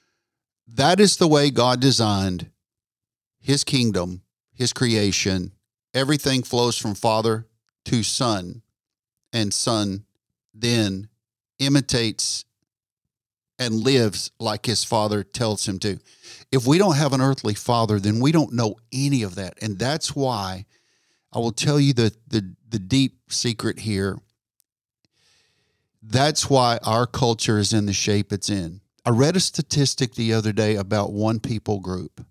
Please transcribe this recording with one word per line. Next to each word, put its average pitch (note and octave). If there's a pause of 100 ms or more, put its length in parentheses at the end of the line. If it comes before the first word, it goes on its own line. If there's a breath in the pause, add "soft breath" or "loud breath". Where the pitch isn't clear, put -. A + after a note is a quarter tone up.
(680)
That C#3
is G3+
the F3+
way D3
God B2
designed G#2 (920)
his C#3
kingdom, F#2+ (320)
his B2
creation. G2+ (400)
Everything C3+
flows A#2+
from G#2
father A2 (380)
to A#2+
son, G2+ (680)
and G#2+
son G2+ (500)
then G#2+ (500)
imitates C3+ (1120)
and A#2+
lives A2+ (100)
like G#2+
his A2
father G#2+
tells G#2+
him F#2+
to. G2 (520 loud breath)
If B2+
we D3+
don't F#3
have C#3+
an C3+
earthly C3
father, A2
then G#2+
we C#3
don't D#3+
know A#2 (160)
any C3+
of F#2
that. F#2+
And G#2
that's C#3
why G2+ (680)
I -
will A#2
tell D3
you C#3
the, A#2 (140)
the, F#2+ (140)
the A2
deep B2 (100)
secret -
here. G2 (1800)
That's C3
why B2
our A2+
culture A2+
is G2+
in G#2+
the G2+
shape G2+
it's G2+
in. F#2+ (260)
I A#2+
read C#3
a F#3
statistic -
the A2+
other A2
day G#2+
about G2+
one A2
people G#2+
group. F2+